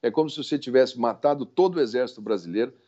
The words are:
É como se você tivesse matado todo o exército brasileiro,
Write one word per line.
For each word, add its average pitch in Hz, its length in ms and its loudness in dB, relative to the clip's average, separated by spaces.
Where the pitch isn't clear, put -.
É 120 80 2
como 156 200 0
se 143 120 -12
você 143 160 -4
tivesse 127 400 2
matado 123 480 0
todo 180 300 0
o 165 60 0
exército 120 400 -2
brasileiro, 104 520 -4